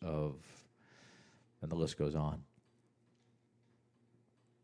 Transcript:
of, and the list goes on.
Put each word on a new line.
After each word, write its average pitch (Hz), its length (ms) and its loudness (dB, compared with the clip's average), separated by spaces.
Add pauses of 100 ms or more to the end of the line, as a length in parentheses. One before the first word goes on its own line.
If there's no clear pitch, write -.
of, 76 320 0 (1300)
and 80 80 -2
the 82 60 0
list 80 200 2
goes 76 200 2
on. 76 260 0 (2250)